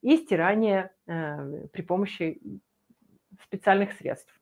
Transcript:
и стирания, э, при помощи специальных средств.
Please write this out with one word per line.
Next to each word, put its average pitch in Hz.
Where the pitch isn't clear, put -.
и 269
стирания, 196
э, 147
при -
помощи 180
специальных 196
средств. -